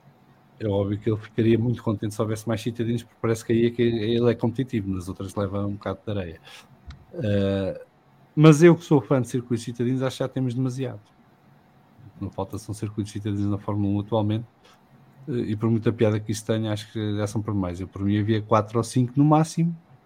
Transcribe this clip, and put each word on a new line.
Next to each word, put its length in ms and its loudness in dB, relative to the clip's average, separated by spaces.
é 80 -4
óbvio 300 0
que 120 -2
ele 80 0
ficaria 400 2
muito 240 -2
contente 320 -4
se 80 -4
houvesse 240 -4
mais 140 -2
citadinos, 420 -4
porque 180 -20
parece 240 -2
que 80 0
aí 140 4
é 40 2
que 120 0
ele 480 2
é 60 2
competitivo, 520 -2
nas 200 -6
outras 260 -10
leva 320 -4
um 60 -6
bocado 340 -8
de 60 -6
areia. 280 -8
Eh, 720 -2
mas 260 10
eu 140 10
que 80 -16
sou 160 4
fã 200 0
de 60 -2
circuitos 380 -4
citadinos, 360 -2
acho 180 -4
que 40 -4
já 60 -2
temos 260 -4
demasiado. 460 -6
Não 100 -8
falta 280 -8
são 140 -12
circuitos 400 -6
citadinos 380 -2
na 80 -2
Fórmula 380 -2
um 40 -2
atualmente, 460 -2
eh, 40 -6
e 240 -4
por 120 0
muita 240 2
piada 280 2
que 100 -8
isso 160 -8
tenha, 260 -2
acho 200 -8
que 240 -4
já 100 0
são 160 -4
para 100 -6
mais. 280 -4
Eu, 80 -8
por 140 -10
mim, 180 2
havia 200 0
quatro 380 0
ou 60 2
cinco 320 0
no 80 6
máximo, 520 2